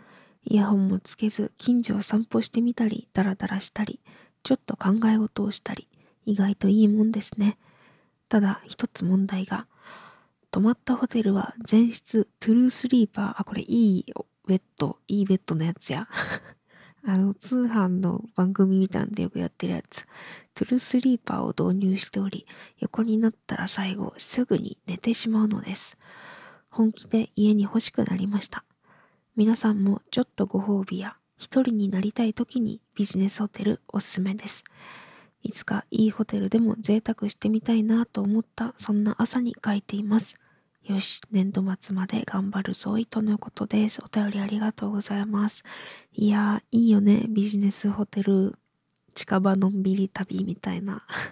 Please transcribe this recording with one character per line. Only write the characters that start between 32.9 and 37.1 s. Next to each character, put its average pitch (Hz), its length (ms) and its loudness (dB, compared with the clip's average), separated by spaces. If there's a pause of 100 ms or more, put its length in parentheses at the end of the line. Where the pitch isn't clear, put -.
ビ 202 120 -2
ジ 180 120 -4
ネ 190 100 2
ス - 120 -6
ホ 208 80 -2
テ - 160 -8
ル - 240 0
お - 100 -4
す - 100 -6
す - 120 -4
め 190 160 -2
で 208 100 -12
す。 - 160 -6 (800)
い - 80 -6
つ - 160 -10
か 202 240 -4
い 220 160 2
い 214 60 2
ホ 220 120 -2
テ 208 140 -6
ル 196 100 -2
で 226 120 2
も 220 180 2
贅 214 260 0
沢 214 240 -4